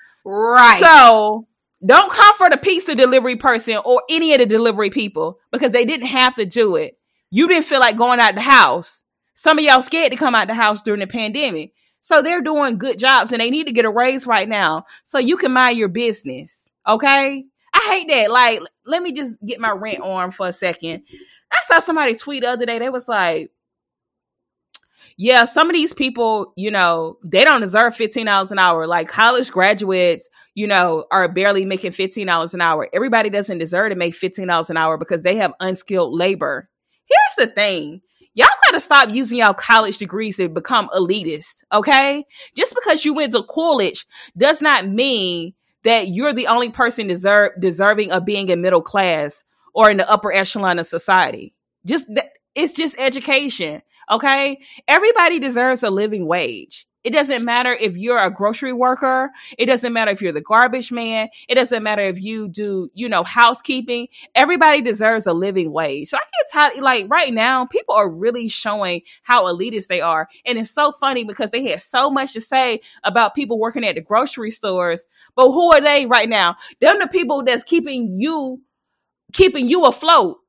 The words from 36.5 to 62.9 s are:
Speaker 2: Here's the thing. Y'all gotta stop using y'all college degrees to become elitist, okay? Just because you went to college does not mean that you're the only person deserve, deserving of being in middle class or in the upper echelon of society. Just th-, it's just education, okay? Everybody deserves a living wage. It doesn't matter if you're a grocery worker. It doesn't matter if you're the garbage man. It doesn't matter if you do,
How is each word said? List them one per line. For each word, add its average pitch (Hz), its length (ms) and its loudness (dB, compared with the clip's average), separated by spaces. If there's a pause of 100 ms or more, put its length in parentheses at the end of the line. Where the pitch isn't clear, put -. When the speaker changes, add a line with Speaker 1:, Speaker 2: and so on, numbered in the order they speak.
Speaker 2:
Here's 719 420 2
the - 60 -16
thing. 185 480 -4 (320)
Y'all - 140 4 (180)
gotta - 140 2
stop 269 300 4
using 240 280 -4
y'all 208 160 4
college 220 440 2
degrees 202 380 -8
to 180 120 -2
become 175 400 -2
elitist, 175 760 -6 (100)
okay? 277 520 2 (320)
Just - 180 -2
because 349 300 -2
you 294 100 0
went 277 180 -2
to 240 120 -2
college 285 600 -2 (300)
does 294 240 2
not 277 280 2
mean 196 680 -2 (300)
that 226 240 2
you're 247 240 -4
the 240 160 -4
only 240 220 0
person 233 360 -2
deserve, 196 540 2
deserving 196 500 0
of 180 140 -2
being 196 240 -4
in 170 140 0
middle 180 200 0
class 165 600 -4 (300)
or 214 160 6
in 202 80 0
the 190 120 -2
upper 208 220 0
echelon 190 460 -2
of 165 80 -8
society. - 680 -2 (300)
Just 254 220 -4
th-, 214 200 -4 (280)
it's 311 180 -4
just - 260 -6
education, 262 840 -4 (280)
okay? 277 500 -4 (280)
Everybody 349 500 2
deserves 254 440 -2
a 214 80 -2
living 202 360 -4
wage. 139 600 -6 (160)
It 254 100 -6
doesn't 277 320 -2
matter 247 300 0
if 190 240 -4
you're 233 200 -2
a 190 120 2
grocery 220 420 -4
worker. 262 580 -2 (280)
It 240 80 0
doesn't 240 260 -2
matter 220 180 -2
if 196 120 -6
you're 175 100 -4
the 151 80 -6
garbage 233 500 0
man. 226 380 -6 (220)
It 247 40 0
doesn't 240 280 0
matter 214 180 -2
if 190 180 -4
you 214 300 -10
do, 190 460 -8